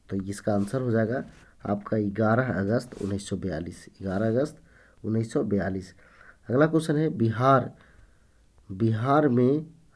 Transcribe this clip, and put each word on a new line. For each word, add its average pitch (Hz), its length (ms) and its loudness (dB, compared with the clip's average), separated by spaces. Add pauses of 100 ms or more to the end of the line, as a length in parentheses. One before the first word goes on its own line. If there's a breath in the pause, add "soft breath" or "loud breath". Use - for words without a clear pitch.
तो 95 80 -6
इसका 101 360 -4
आंसर 101 280 -2
हो 123 100 -2
जाएगा 113 320 0 (420 loud breath)
आपका 101 320 -2
ग्यारह 110 640 2
अगस्त 110 420 -2
उन्नीस 98 280 -4
सौ 101 60 -4
बयालीस, 85 500 -6 (160)
ग्यारह 98 260 -2
अगस्त 135 340 -2 (440 soft breath)
उन्नीस 113 280 -2
सौ 143 100 0
बयालीस। 95 500 -2 (560 soft breath)
अगला 139 180 4
क्वेश्चन 156 300 0
है, 156 120 2
बिहार, 117 640 2 (960 soft breath)
बिहार 113 580 2
में 127 360 2 (300)